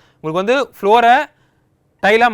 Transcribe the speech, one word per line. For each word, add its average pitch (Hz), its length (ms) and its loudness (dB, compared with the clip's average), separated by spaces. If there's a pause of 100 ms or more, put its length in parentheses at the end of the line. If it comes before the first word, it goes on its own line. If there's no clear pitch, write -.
(220)
உங்களுக்கு 160 200 -6
வந்து 233 160 -2 (200)
ஃப்ளோரை 233 380 2 (880)
டைலா 226 280 2